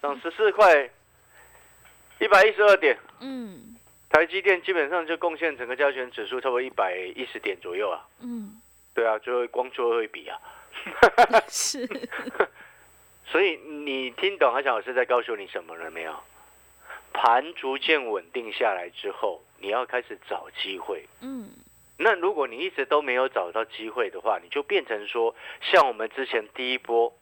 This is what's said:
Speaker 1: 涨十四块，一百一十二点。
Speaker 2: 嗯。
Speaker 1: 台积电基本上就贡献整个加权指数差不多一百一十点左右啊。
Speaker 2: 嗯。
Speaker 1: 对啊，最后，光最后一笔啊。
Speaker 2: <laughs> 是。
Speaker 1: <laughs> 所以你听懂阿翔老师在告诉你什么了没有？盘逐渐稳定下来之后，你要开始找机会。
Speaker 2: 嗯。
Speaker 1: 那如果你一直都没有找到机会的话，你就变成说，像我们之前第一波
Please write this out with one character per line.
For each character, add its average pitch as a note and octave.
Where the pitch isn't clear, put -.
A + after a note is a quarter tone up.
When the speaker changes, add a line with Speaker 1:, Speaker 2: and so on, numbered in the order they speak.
Speaker 1:
涨 C#3+
十 E3
四 G#3+
块， F3
一 G#3
百 F#3+
一 G#3+
十 G3
二 G3+
点。 D3
Speaker 2:
嗯。 A#3+
Speaker 1:
台 D#3
积 F#3+
电 F#3
基 F#3+
本 D#3
上 E3
就 E3
贡 E3
献 D#3
整 A#2+
个 B2
加 C#3
权 B2+
指 A2
数 B2
差 C3+
不 B2+
多 B2
一 C3
百 F#2
一 B2
十 -
点 G2+
左 F2+
右 G2+
啊。 E2
Speaker 2:
嗯。 A3+
Speaker 1:
对 A#2
啊， A2
最 B2
后， B2
光 B2
最 B2+
后 A#2
一 G#2+
笔 -
啊。 -
Speaker 2:
<laughs> A3+
是。 -
Speaker 1:
<laughs> -
所 E3+
以 F3
你 C3+
听 F#3+
懂 C3
阿 C#3
翔 C3+
老 A2
师 B2
在 B2
告 B2
诉 A2+
你 G2
什 F#2
么 E2
了 E2
没 E2
有？ D#2+
盘 C3
逐 C3+
渐 D3
稳 G2+
定 A#2
下 A2
来 F2+
之 G2+
后， F#2+
你 G2
要 A#2
开 B2
始 A2+
找 -
机 G2
会。 F#2
Speaker 2:
嗯。 B3
Speaker 1:
那 G#3+
如 F#3
果 D3
你 A#2
一 F3
直 C#3
都 D3
没 C3+
有 B2+
找 F2+
到 A2
机 A2
会 G#2+
的 G2+
话， G#2
你 -
就 -
变 F#3
成 G#2
说， A#2
像 D#3+
我 B2+
们 A2
之 C3+
前 A2
第 B2+
一 B2+
波 A#2